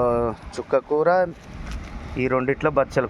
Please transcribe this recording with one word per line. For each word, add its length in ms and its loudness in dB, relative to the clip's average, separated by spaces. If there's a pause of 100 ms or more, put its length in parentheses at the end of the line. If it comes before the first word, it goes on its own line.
(580)
చుక్క 220 2 (100)
కూర, 200 4 (1120)
ఈ 40 2 (100)
రెండిట్లో 440 0
బచ్చల 300 2